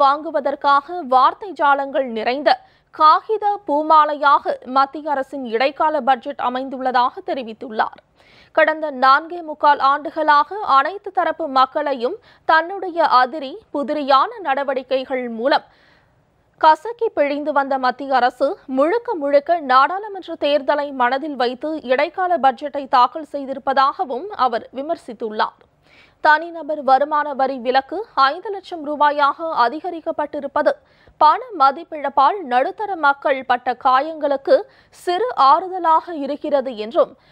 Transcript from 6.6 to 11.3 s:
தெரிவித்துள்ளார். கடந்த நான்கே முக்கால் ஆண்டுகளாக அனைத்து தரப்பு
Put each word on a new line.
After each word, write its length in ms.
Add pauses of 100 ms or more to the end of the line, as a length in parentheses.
தெரிவித்துள்ளார். 720 (560)
கடந்த 300 (180)
நான்கே 360 (100)
முக்கால் 400
ஆண்டுகளாக 720 (180)
அனைத்து 400
தரப்பு 280 (120)